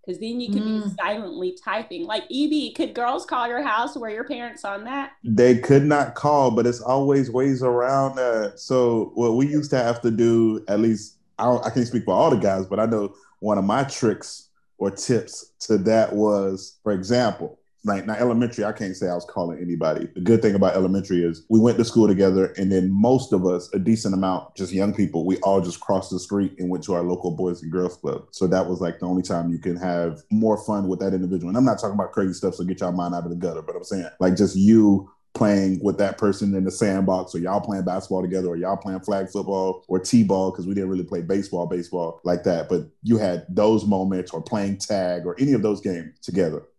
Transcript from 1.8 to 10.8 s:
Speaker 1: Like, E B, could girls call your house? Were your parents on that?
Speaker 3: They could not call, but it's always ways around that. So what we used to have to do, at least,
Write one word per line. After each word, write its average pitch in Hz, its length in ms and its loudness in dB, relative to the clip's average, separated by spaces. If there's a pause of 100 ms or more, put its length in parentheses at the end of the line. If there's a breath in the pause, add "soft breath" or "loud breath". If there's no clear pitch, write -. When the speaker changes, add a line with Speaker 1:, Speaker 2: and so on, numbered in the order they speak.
Speaker 1:
Like, 214 240 -6
E 285 180 -2
B, 285 260 -2
could 240 220 -6
girls 240 300 -2
call 247 220 -2
your 240 140 -4
house? 233 340 -2
Were 233 140 -8
your 220 140 -8
parents 240 420 -10
on 202 200 -8
that? 269 260 -8 (120)
Speaker 3:
They 117 360 6
could 139 260 6
not 143 300 0
call, 147 360 2
but 113 140 2
it's 120 160 -2
always 139 480 2
ways 127 320 0
around 131 540 2
that. 117 440 0
So 120 540 2
what 113 220 2
we 135 120 2
used 147 240 -2
to 135 60 2
have 120 240 0
to 120 100 2
do, 113 560 4
at 104 120 0
least, 110 380 0 (200)